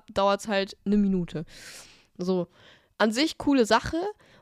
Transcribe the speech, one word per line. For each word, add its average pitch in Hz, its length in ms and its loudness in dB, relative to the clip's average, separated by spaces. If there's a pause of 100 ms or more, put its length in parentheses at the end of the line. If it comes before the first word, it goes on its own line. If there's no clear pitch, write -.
(120)
dauert's 202 360 0
halt 196 380 -2
eine 208 120 2
Minute. 185 480 0 (720)
So. 180 300 -2 (500)
An 214 140 2
sich 277 260 -2
coole 269 280 2
Sache 226 320 0 (440)